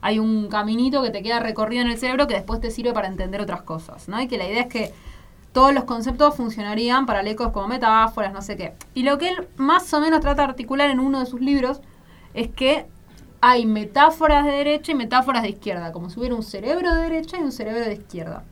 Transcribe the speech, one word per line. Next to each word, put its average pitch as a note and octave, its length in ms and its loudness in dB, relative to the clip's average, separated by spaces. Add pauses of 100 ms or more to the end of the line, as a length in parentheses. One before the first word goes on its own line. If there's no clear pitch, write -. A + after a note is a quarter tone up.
hay G#3+ 160 2
un A3 300 0
caminito A3+ 540 0
que B3+ 80 0
te G3+ 120 -8
queda A#3 180 -2
recorrido A3 420 -2
en A#3+ 80 0
el A#3 80 -4
cerebro C4 280 0
que - 80 -2
después A3+ 260 -4
te A#3 100 -4
sirve A#3 220 -2
para G3+ 160 -2
entender F#3+ 320 -6
otras G3 220 -6
cosas, - 460 -12
¿no? G#3+ 120 -6
Y C4 80 -4
que B3 100 -6
la F#3 80 -4
idea A3 160 -2
es A#3+ 60 -4
que G#3+ 240 -6 (640)
todos C4+ 180 8
los C4 120 2
conceptos A#3+ 500 2
funcionarían A3+ 720 0
para G3+ 160 0
Leikov A3 300 -2
como G3 160 -4
metáforas, A3 640 2
no G3 80 -10
sé G3 160 -10
qué. E3+ 160 -10 (180)
Y B3+ 120 -2
lo C#4+ 140 4
que E4+ 120 0
él F4+ 260 -6
más D#4+ 380 2
o D4+ 60 4
menos D#4 200 4
trata C#4+ 220 2
de C#4 60 2
articular C4+ 420 0
en C4 100 2
uno C4+ 200 2
de B3 60 -2
sus B3 140 -8
libros C4+ 400 0 (540)
es A3 160 -4
que C4 360 0 (540)
hay B3 240 6
metáforas C#4+ 800 4
de D4 60 2
derecha D4 420 0
y - 40 0
metáforas B3 460 2
de G3+ 80 -2
izquierda, F3 420 -8
como E3+ 180 -10
si E3 80 -12
hubiera B3 160 -2
un A3 80 -4
cerebro D#4 520 -2
de E4 80 2
derecha D#4+ 360 -4
y F4 40 -2
un C4+ 100 -2
cerebro A3+ 320 -6
de A3 100 -4
izquierda. E3 580 -12